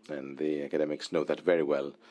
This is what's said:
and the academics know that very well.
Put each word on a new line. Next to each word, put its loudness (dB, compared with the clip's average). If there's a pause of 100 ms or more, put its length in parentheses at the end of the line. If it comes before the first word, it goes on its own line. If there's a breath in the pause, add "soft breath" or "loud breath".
and -8
the 0
academics -2
know 4
that 0
very 4
well. 0 (180 loud breath)